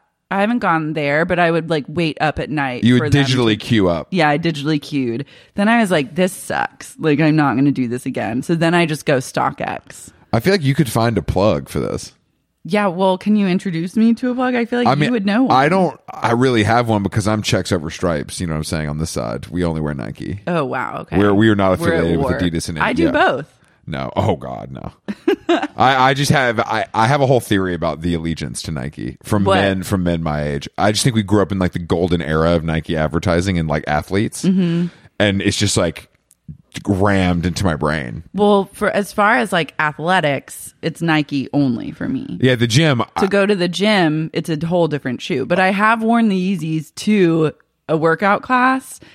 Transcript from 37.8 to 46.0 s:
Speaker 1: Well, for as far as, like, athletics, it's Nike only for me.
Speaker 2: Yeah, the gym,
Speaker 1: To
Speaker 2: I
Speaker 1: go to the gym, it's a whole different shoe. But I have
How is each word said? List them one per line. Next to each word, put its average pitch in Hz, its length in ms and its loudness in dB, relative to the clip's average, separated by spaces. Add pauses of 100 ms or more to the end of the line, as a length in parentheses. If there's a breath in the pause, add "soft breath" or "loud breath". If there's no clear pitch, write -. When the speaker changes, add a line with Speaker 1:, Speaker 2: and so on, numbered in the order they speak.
Speaker 1:
Well, 202 380 2
for 202 180 -2
as 202 220 -2
far 214 240 2
as, 233 160 -2
like, 170 260 -2
athletics, 151 1040 -2
it's - 200 -6
Nike 151 500 0
only 127 400 0
for - 160 -8
me. - 320 -6
Speaker 2:
Yeah, 127 160 4
the 117 100 2
gym, 135 320 4
Speaker 1:
To 113 80 0 (100)
Speaker 2:
I 202 100 2
Speaker 1:
go 196 200 2
to 208 80 2
the 175 140 0
gym, 170 640 0
it's - 160 -4
a 160 180 -4
whole 170 220 2
different 135 340 -6
shoe. 123 240 -4
But - 120 0
I 185 120 2
have 214 320 0